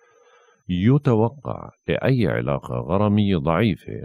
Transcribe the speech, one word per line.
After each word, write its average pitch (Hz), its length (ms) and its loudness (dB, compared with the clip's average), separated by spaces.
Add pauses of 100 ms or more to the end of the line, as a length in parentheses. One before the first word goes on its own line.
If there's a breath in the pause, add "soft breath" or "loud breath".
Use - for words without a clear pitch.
(680 soft breath)
يتوقع 107 1000 0 (180)
لأي 113 400 0
علاقة 62 480 -4
غرامية 98 600 0
ضعيفة 80 560 0 (120)